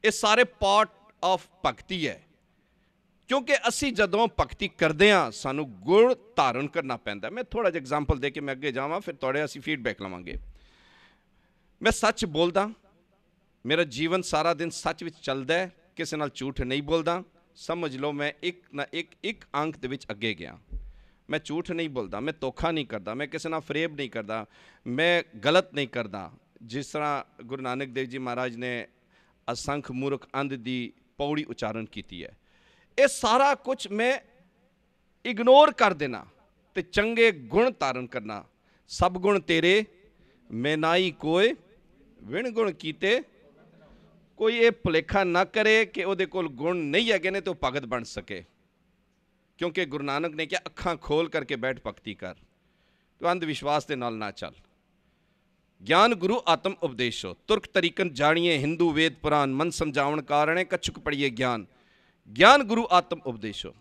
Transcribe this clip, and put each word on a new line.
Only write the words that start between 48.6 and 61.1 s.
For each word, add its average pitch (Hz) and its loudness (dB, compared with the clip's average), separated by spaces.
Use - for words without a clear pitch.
ਕਿਉਂਕਿ 170 -2
ਗੁਰੂ 139 -8
ਨਾਨਕ 147 -4
ਨੇ 160 -4
ਕਿਹਾ, 175 -4
"ਅੱਖਾਂ 170 -4
ਖੋਲ 156 -2
ਕਰਕੇ 147 -4
ਬੈਠ, 131 -4
ਭਗਤੀ 104 -12
ਕਰ, 92 -12
ਤੂੰ 175 0
ਅੰਧ 180 -2
ਵਿਸ਼ਵਾਸ 147 -2
ਦੇ 147 -4
ਨਾਲ 120 -4
ਨਾ 107 -6
ਚੱਲ।" 76 -12
"ਗਿਆਨ 202 6
ਗੁਰੂ 190 -2
ਆਤਮ 170 2
ਉਪਦੇਸ਼ੋ, 120 -4
ਤੁਰਕ 214 0
ਤਰੀਕਨ 175 0
ਜਾਣੀਏ, 160 2
ਹਿੰਦੂ 160 2
ਵੇਦ 160 2
ਪੁਰਾਣ, 147 2
ਮਨ 143 0
ਸਮਝਾਵਣ 151 -2
ਕਾਰਣੇ 151 0
ਕਛੁਕ - -6
ਪੜੀਏ 143 -2